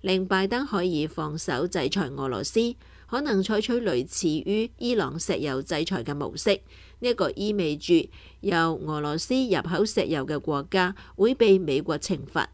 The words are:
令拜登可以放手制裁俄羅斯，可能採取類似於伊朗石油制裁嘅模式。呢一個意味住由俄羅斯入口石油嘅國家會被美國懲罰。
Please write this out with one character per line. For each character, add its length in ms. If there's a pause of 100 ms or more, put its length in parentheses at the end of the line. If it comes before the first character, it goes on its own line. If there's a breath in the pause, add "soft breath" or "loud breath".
令 240
拜 220
登 180
可 180
以 220
放 320
手 300
制 220
裁 200
俄 180
羅 160
斯， 320 (320 soft breath)
可 140
能 200
採 200
取 120
類 340
似 200
於 500
伊 180
朗 240
石 200
油 220
制 220
裁 200
嘅 100
模 240
式。 160 (460 loud breath)
呢 100
一 40
個 180
意 220
味 220
住 180 (480 loud breath)
由 440
俄 160
羅 160
斯 160 (140)
入 140
口 240
石 200
油 200
嘅 140
國 300
家 260 (200 loud breath)
會 200
被 220
美 240
國 160
懲 280
罰。 280